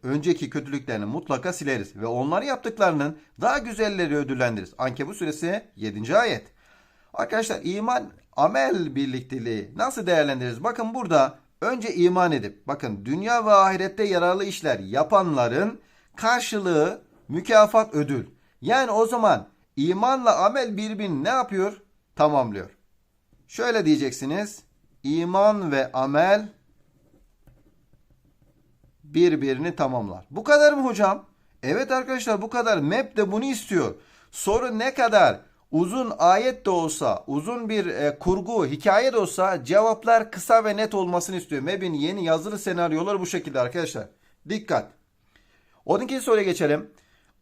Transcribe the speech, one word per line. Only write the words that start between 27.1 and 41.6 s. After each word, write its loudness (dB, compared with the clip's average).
birbirini 2
tamamlar. -4
Bu -8
kadar 6
mı -2
hocam? 0
Evet -2
arkadaşlar -2
bu -8
kadar. 0
mep -2
de 0
bunu -2
istiyor. -2
Soru -2
ne -2
kadar 4
uzun 0
ayet 4
de 0
olsa, 0
uzun -4
bir, 0
e, -2
kurgu, 0
hikaye 2
de 2
olsa 0
cevaplar 4
kısa 4
ve -2
net -2
olmasını -2
istiyor. -6